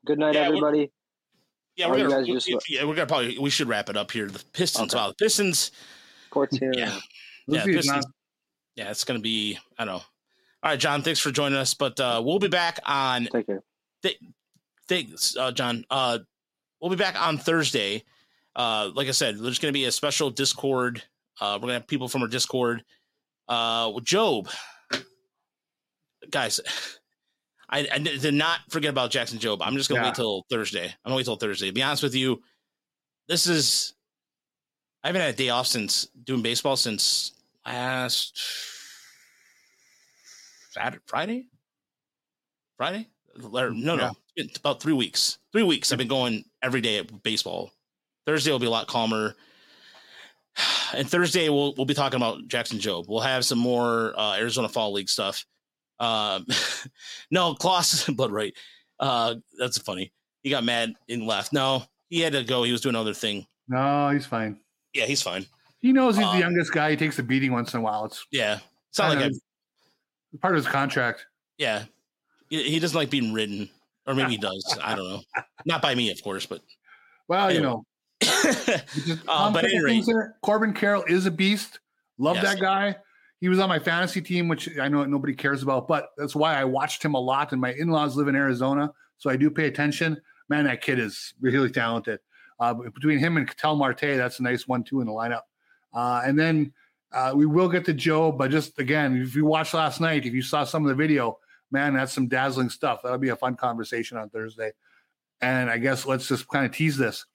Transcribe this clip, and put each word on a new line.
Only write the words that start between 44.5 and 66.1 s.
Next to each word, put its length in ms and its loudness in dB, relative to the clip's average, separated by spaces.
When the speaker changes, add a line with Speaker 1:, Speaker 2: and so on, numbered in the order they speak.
Speaker 2:
been 60 -12
about 220 -2
three 100 2
weeks. 460 0
Three 100 4
weeks 300 2
I've 60 0
been 100 -2
going 360 0
every 180 0
day 180 2
at 240 -10
baseball. 480 -4
Thursday 240 2
will 80 2
be 80 0
a 40 2
lot 180 0
calmer. 460 0
<sighs> 80 0
And 160 -2
Thursday 380 2
we'll, 280 2
we'll 80 -2
be 100 0
talking 220 0
about 300 -2
Jackson 320 -2
Jobe. 300 -4
We'll 120 -2
have 240 0
some 140 2
more, 580 2
uh, 200 0
Arizona 320 0
Fall 240 -2
League 160 -4
stuff. 360 -2
Um, 480 -2
<laughs> 420 -16
no, 240 2
Klaus 500 2
<laughs> 40 -2
Bud 220 0
Wright. 240 -4
Uh, 340 0
that's 200 -2
funny. 340 -8
He 60 -2
got 140 0
mad 300 0
and 180 -4
left. 260 -2
No, 300 2
he 120 -2
had 140 2
to 100 0
go. 180 0
He 80 2
was 100 0
doing 140 0
another 200 0
thing. 320 -6
Speaker 3:
No, 420 2
he's 160 0
fine. 340 -4
Speaker 2:
Yeah, 120 0
he's 140 0
fine. 240 -4
Speaker 3:
He 120 4
knows 240 4